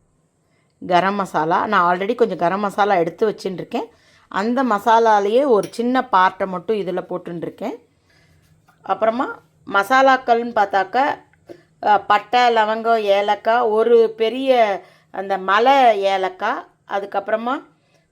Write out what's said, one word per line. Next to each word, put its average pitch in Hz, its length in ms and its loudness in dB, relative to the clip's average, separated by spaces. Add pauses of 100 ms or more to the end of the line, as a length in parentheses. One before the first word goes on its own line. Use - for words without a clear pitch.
(880)
கரம் 180 280 2
மசாலா. 180 520 -2
நான் 180 320 0
already 196 160 -4
கொஞ்சம் 226 240 -2
கரம் 180 220 -2
மசாலா 202 340 0
எடுத்து 175 360 -2
வச்சுட்டு 196 220 -8
இருக்கேன். 180 360 -8 (400)
அந்த 240 360 -2
மசாலாலேயே 220 840 2
ஒரு 202 240 2
சின்ன 247 420 -2
பார்ட்டை 190 340 2
மட்டும் 185 300 -6
இதுல 180 320 -6
போட்டுட்டு 175 280 -10
இருக்கேன். 226 500 -10 (960)
அப்புறமா 220 640 -2 (280)
மசாலாக்கள்னு 247 800 2
பார்த்தாக்கா, 208 680 -2 (680)
அ, 208 140 4
பட்டை, 233 540 2
லவங்கம், 220 480 0
ஏலக்காய், 208 640 0
ஒரு 226 480 2
பெரிய 226 680 0 (280)
அந்த 196 280 -6
மலை 220 640 4
ஏலக்காய், 196 600 -4 (240)
அதுக்கப்புறமா, 214 720 -6 (500)